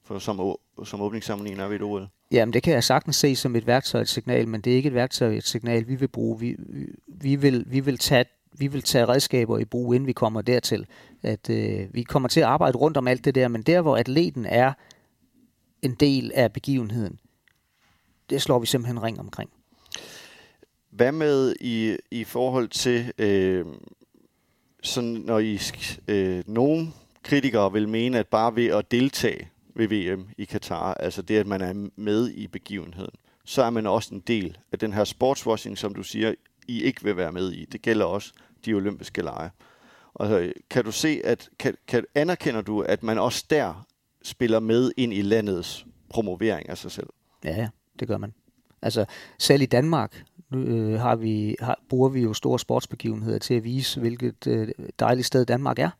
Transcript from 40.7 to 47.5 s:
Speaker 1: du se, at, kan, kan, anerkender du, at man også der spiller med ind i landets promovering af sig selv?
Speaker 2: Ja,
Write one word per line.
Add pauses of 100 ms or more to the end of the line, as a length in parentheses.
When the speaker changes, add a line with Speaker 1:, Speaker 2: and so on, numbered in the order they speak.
Speaker 1:
du
se,
at, (100)
kan, (120)
kan, (100)
anerkender
du,
at
man
også
der (380)
spiller
med
ind
i
landets (240)
promovering
af
sig
selv? (360)
Speaker 2:
Ja,